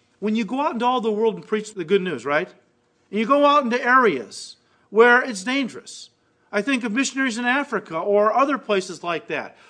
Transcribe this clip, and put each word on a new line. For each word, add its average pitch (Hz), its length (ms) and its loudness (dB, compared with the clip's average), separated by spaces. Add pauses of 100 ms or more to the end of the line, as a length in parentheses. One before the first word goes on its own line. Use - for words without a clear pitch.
(200)
When 214 160 -2
you 233 80 -2
go 254 160 -6
out 311 140 -2
into 240 120 -4
all 247 160 0
the 220 100 -2
world 214 240 0
and 170 120 -16
preach 214 260 -6
the 180 120 -8
good 190 160 2
news, 143 240 -6
right? 151 240 -2 (600)
And 202 80 -2
you 226 80 0
go 285 180 4
out 285 180 4
into 240 180 -2
areas 233 760 0 (320)
where 240 320 6
it's 214 220 -8
dangerous. - 640 -8 (420)
I 208 100 0
think 262 220 -2
of 220 80 -4
missionaries 254 460 -2
in 247 80 -6
Africa 247 520 -4
or 208 360 2
other 269 240 2
places 185 460 -4
like 170 240 -6
that. 131 300 -8 (120)